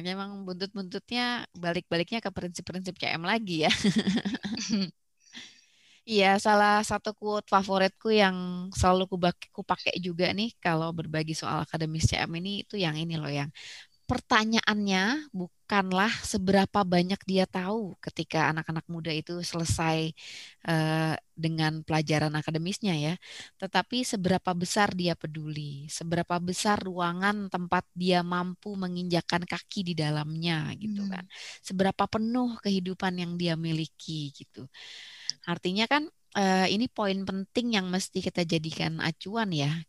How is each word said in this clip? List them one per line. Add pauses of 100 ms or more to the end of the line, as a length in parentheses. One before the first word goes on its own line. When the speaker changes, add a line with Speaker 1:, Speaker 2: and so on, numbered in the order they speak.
Speaker 1:
memang (160)
buntut-buntutnya (400)
balik-baliknya
ke
prinsip-prinsip
C (160)
M
lagi
ya.
<laughs> (520)
Speaker 2:
<laughs> (1000)
Speaker 1:
Iya,
salah
satu
quote
favoritku
yang
selalu
kubak-,
kupakai
juga (100)
nih
kalau
berbagi
soal
akademis
C
M
ini,
itu
yang
ini
loh,
yang (640)
pertanyaannya
bukanlah (120)
seberapa
banyak (100)
dia
tahu (100)
ketika
anak-anak
muda
itu (120)
selesai, (560)
eh, (180)
dengan (140)
pelajaran
akademisnya
ya, (480)
tetapi
seberapa
besar
dia
peduli,
seberapa
besar
ruangan
tempat (120)
dia
mampu
menginjakkan
kaki
di
dalamnya (160)
gitu
Speaker 2:
Hmm.
Speaker 1:
kan, (400)
seberapa
penuh
kehidupan (100)
yang (100)
dia
miliki
gitu. (760)
Artinya
kan, (360)
eh,
ini
poin
penting
yang
mesti
kita
jadikan
acuan
ya. (180)